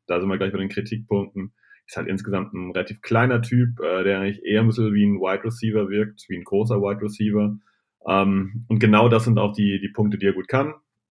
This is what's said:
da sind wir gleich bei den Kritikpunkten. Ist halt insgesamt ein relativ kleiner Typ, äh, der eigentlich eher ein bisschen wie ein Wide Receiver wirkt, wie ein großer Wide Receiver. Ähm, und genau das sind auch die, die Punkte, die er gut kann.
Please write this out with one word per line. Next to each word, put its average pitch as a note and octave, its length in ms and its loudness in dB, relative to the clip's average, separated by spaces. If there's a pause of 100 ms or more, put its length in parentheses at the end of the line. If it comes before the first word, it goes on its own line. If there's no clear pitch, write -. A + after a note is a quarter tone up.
da F2 120 0
sind G2 100 -2
wir F#2+ 80 -2
gleich F#2+ 140 -2
bei G2 80 -6
den G2 100 -4
Kritikpunkten. G2+ 840 -6 (320)
Ist - 100 -18
halt E2+ 120 -8
insgesamt G2 460 -6
ein F#2 180 -8
relativ F#2 300 -8
kleiner A#2+ 400 2
Typ, A#2+ 380 0
äh, F2+ 240 -2
der F#2+ 160 2
eigentlich G2+ 240 -4
eher G#2 180 2
ein A2+ 60 4
bisschen A2 260 0
wie G#2 120 4
ein G2+ 140 2
Wide F#2+ 240 -2
Receiver A2 460 -2
wirkt, G#2 400 -4
wie F#2 80 -8
ein F2 60 -12
großer G#2 380 0
Wide G2+ 200 -2
Receiver. G#2 560 0 (500)
Ähm, G2 600 0
und A2+ 120 2
genau A2 280 6
das A#2 180 4
sind A2+ 120 4
auch G2+ 160 0
die, G2+ 260 0
die G2 100 -6
Punkte, G2+ 280 -2
die G2 80 -4
er G2 80 2
gut F#2 140 -6
kann. C#3+ 260 0 (360)